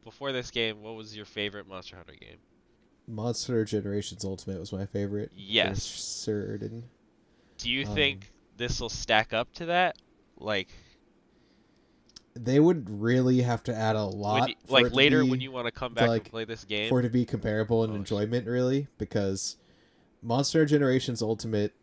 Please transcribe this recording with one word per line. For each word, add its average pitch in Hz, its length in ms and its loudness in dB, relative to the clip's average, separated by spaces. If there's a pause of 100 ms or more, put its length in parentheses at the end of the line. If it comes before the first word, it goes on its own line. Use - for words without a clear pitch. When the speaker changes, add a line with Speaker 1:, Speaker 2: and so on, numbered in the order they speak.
Speaker 1:
Before 139 280 -8
this 127 180 -4
game, 110 320 -4
what 110 140 -12
was 107 200 -14
your 107 100 -14
favorite 104 420 -6
Monster 92 280 -14
Hunter - 220 -20
game? - 200 -20 (680)
Speaker 2:
Monster 117 480 -4
Hunter 113 100 4
Generations 104 600 -4
Ultimate 95 360 -6
was 101 120 -10
my 98 140 -4
favorite. 101 500 -4
Speaker 1:
Yes. 98 540 0
Speaker 2:
For - 80 -12
certain. 107 880 -6 (760)
Speaker 1:
Do 120 120 -4
you 135 160 -2
Speaker 2:
Um, - 80 -4
Speaker 1:
think 139 380 0 (240)
this 123 240 -4
will 120 80 -6
stack - 440 2
up 113 220 -2
to 170 120 -10
that? 175 300 0 (420)
Like, 101 300 -4 (1700)
Speaker 2:
they 127 260 2
would 156 280 6
really 123 540 4
have 120 220 0
to 123 100 -4
add 110 220 0
a 107 80 0
lot 101 360 0
Speaker 1:
when 123 100 2
you, - 40 -6 (100)
Speaker 2:
for - 80 -6
Speaker 1:
like, 127 140 8
Speaker 2:
it 120 40 2
to 117 40 -8
Speaker 1:
later 135 300 6
Speaker 2:
be, 131 60 4
Speaker 1:
when 127 100 0
you 131 100 -8
wanna 123 200 -4
come 120 240 -8
Speaker 2:
to, 117 60 0
Speaker 1:
back 117 80 6
Speaker 2:
like, 113 140 2
Speaker 1:
and - 80 -18
play 113 140 -6
this 110 200 -12
game? 104 240 -2
Speaker 2:
for 127 120 2
it - 20 0
to 120 80 -2
be 123 160 2
comparable 110 580 0
in 110 60 -4
Speaker 1:
Oh, 107 40 -6
shit. 104 60 -6
Speaker 2:
enjoyment, 107 460 -2
really, 127 500 0
because 98 600 -4 (680)
Monster 135 380 2
Hunter 151 180 4
Generations 131 420 2
Ultimate 110 640 0